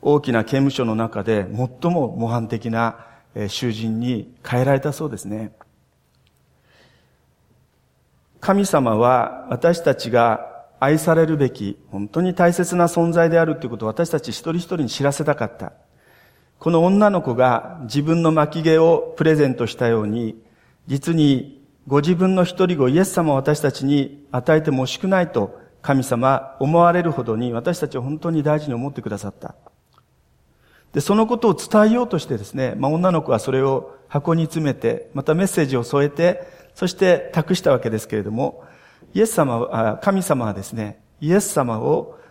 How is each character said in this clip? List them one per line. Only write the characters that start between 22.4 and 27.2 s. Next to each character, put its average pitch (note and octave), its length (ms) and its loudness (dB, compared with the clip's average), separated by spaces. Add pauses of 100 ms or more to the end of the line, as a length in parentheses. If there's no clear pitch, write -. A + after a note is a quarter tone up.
一 F3+ 220 0
人 F3+ 100 0
子、 C3+ 140 4
イ C#3 80 2
エ F#3 60 4
ス F#3+ 100 -4
様 D#3+ 200 0
を - 20 2
私 D3 240 0
た C#3 120 0
ち - 140 -6
に C#3 460 0
与 B2+ 240 2
え D#3 80 4
て D#3 80 0
も C3 120 0
惜 - 40 -2
し - 100 -8
く F#3+ 100 -4
な F#3 140 2
い E3+ 100 -2
と - 280 -2 (240)
神 C3+ 200 2
様 C3 560 0
思 D3+ 200 2
わ E3+ 120 6
れ F3 120 2
る E3+ 80 0
ほ C3 120 -4